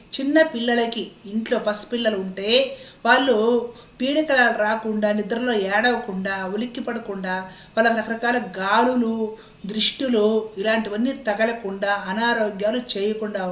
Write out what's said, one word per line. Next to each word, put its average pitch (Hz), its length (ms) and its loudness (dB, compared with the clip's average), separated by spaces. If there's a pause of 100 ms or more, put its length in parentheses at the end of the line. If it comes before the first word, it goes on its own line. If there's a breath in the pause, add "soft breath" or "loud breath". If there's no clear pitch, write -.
(160 loud breath)
చిన్న 294 260 4 (120)
పిల్లలకి, 233 500 0 (220)
ఇంట్లో 220 320 -2
పసిపిల్లలు 214 640 0
ఉంటే 196 260 -4 (540 loud breath)
వాళ్ళు 254 320 4 (640 loud breath)
పీడకలాలు 262 580 2
రాకుండా, 214 540 0
నిద్రలో 226 420 -2 (160)
ఏడవకుండా, 202 640 0 (200)
ఉలిక్కి 240 300 -6
పడకుండా, 196 500 -6 (380 loud breath)
వాళ్ళకి 226 260 4
రకరకాల 226 380 -2 (220)
గాలులు, 226 580 2 (500 loud breath)
దృష్టులు 220 600 2 (320)
ఇలాంటివన్నీ 220 540 0 (140)
తగలకుండా, 202 680 -2 (160)
అనారోగ్యాలు 214 720 0 (140)
చేయకుండా 208 480 -2 (120)